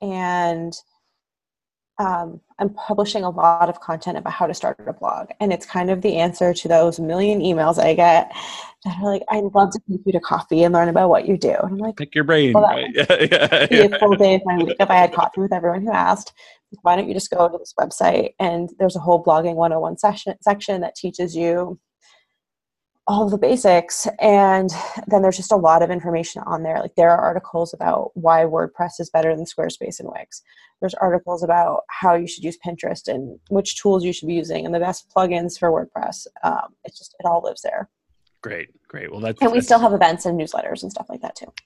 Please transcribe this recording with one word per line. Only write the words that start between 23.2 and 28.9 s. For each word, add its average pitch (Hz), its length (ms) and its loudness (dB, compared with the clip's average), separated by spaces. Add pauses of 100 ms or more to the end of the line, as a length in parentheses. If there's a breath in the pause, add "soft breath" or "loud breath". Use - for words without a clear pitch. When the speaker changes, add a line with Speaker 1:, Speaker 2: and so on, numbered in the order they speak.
Speaker 1:
the 208 80 -2
basics. 202 720 2 (120)
And 196 520 4 (360 loud breath)
then 202 140 4
there's 190 160 2
just - 140 -4
a 208 60 4
lot 165 260 4
of 165 80 -2
information 170 560 -6
on 165 160 -6
there. 160 160 -4
Like, - 160 -8
there 170 160 6
are 170 80 4
articles 170 520 -4
about - 440 -2
why 165 300 4
WordPress 165 540 -4